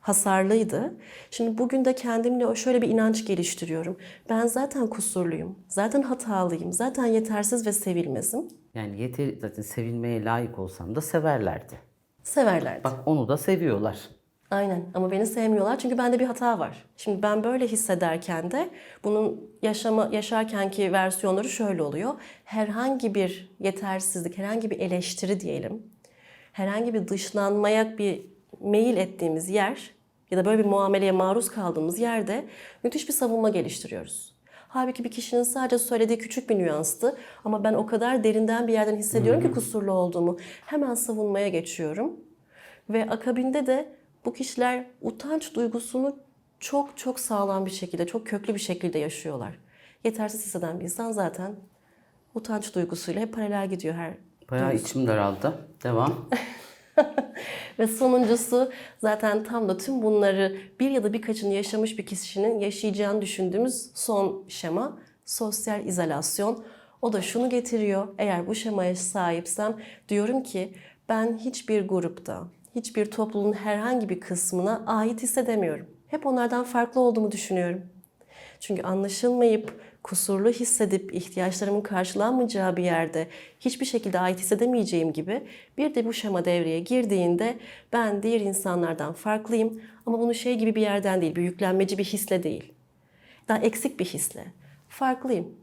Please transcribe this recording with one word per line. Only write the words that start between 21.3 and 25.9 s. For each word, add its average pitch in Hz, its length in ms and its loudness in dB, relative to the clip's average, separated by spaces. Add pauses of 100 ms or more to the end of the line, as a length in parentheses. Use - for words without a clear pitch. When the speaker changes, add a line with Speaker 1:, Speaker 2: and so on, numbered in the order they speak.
Speaker 1:
şöyle 202 340 0
oluyor. 160 320 -2 (300)
Herhangi 220 680 -2
bir 185 360 -2 (100)
yetersizlik, 190 800 -2
herhangi 214 320 -2
bir - 100 -4
eleştiri 185 600 -2
diyelim, 175 420 -6 (680)